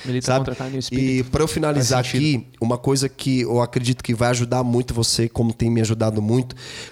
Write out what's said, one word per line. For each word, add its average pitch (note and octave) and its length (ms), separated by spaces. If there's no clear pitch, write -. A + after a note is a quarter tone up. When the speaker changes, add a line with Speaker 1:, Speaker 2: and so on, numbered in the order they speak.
Speaker 1:
Militar B2+ 200
Speaker 2:
sabe? C3 120
Speaker 1:
contra C3 160
a - 20
carne C3 180
e - 20
o - 20
Speaker 2:
E - 20
Speaker 1:
espírito. B2+ 500
Speaker 2:
pra D3+ 120
eu D#3+ 60
finalizar C#3+ 560
Speaker 1:
Faz B2 80
sentido. C#3+ 280
Speaker 2:
aqui, - 80
uma A#2+ 200
coisa C3+ 300
que B2+ 340
eu A#2+ 180
acredito B2 420
que B2 120
vai A#2+ 160
ajudar B2 320
muito B2 320
você, A2+ 340
como A#2 240
tem A#2 160
me A#2 140
ajudado A2 400
muito, B2 320